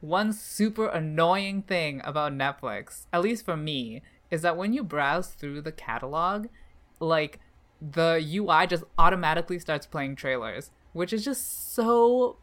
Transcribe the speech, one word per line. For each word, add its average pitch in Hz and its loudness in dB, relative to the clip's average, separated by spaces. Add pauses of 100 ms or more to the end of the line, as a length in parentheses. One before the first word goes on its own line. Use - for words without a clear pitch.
one 190 0
super 214 -2
annoying 175 2
thing 156 -2
about 147 -2
Netflix, 135 -4
at 175 2
least 226 -2
for 170 -2
me, 135 -6 (280)
is 160 -2
that 170 2
when 202 -2
you 269 -2
browse 147 0
through 147 -10
the 156 -8
catalog, 160 -4 (540)
like, 160 0 (400)
the 165 2
U 175 -2
I 170 6
just 170 -2 (140)
automatically 170 4
starts 151 -4
playing 139 -6
trailers, 123 -6 (220)
which 180 -4
is 220 -2
just - -6
so 240 4